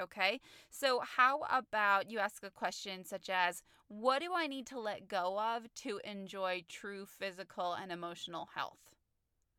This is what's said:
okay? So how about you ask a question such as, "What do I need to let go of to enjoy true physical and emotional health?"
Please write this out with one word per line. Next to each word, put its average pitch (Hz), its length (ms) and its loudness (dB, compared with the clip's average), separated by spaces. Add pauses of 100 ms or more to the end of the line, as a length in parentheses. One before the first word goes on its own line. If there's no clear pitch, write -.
okay? 196 400 0 (300)
So 254 300 2
how 269 400 4 (100)
about 208 580 4
you 226 80 -4
ask 208 260 -2
a - 60 -10
question 190 560 -4
such - 240 -8
as, 180 320 4 (280)
"What 254 340 2
do 349 120 -4
I 330 120 2
need 269 200 -6
to 262 120 -10
let 202 280 -4
go 190 320 0
of 233 360 -2
to 208 280 -6
enjoy 190 640 -4
true 202 380 -10
physical 185 680 -4
and 180 180 -6
emotional 170 640 -8
health?" - 400 -8 (640)